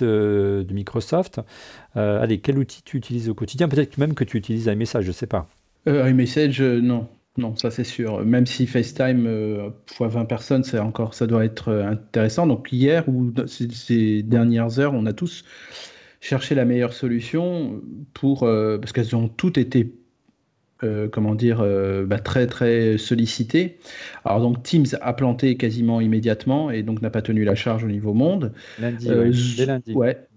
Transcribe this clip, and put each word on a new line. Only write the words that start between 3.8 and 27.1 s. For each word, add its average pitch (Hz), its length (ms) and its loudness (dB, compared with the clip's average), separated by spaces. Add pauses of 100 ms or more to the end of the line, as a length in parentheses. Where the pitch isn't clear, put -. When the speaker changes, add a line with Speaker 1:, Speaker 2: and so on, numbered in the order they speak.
Speaker 1:
même 147 160 0
que - 80 -2
tu 113 140 -2
utilises 113 280 -2
iMessage, 110 400 0
je 90 60 -4
sais 104 160 -6
pas. 90 200 -2 (400)
Speaker 2:
Euh, 139 220 4
iMessage, 127 500 2
euh, 123 220 4
non. 120 260 0 (280)
Non, 113 200 -4
ça 113 160 -2
c'est 123 120 -4
sûr. 107 400 -4
Même 123 220 6
si 123 220 -2
FaceTime, 123 580 0
euh, 107 460 -4 (160)
fois - 200 -4
vingt 113 180 -2
personnes, 127 380 0
c'est - 140 -2
encore, 110 380 -4
ça 123 100 0
doit 113 180 4
être, 110 260 -2
euh, 104 200 0
intéressant. 110 560 0
Donc 123 260 0
hier 143 380 2
ou 127 220 0
d-, 131 160 -4
ces, 120 240 -6
ces 110 500 2
dernières 117 560 2
heures, 143 160 2
on 110 140 0
a 104 60 -2
tous - 300 -8 (760)
cherché - 320 -2
la 131 100 4
meilleure 123 300 2
solution 131 880 -4 (320)
pour, 135 300 0
euh, 110 340 2
parce 107 140 -8
qu'elles 113 240 0
ont 113 140 0
toutes 180 280 0
été, 120 380 2 (880)
euh, 107 280 -2
comment 107 220 0
dire, 117 280 2
euh, 98 440 0
bah, 98 140 -2
très, 123 260 0
très 117 540 2
sollicitées. 120 800 0 (460)
Alors - 140 2
donc 120 220 0
Teams 156 240 4 (160)
a 123 120 -4
planté 127 440 0
quasiment 117 440 0
immédiatement 113 680 0
et 110 140 -4
donc 113 180 -4
n'a 110 80 -4
pas - 140 -4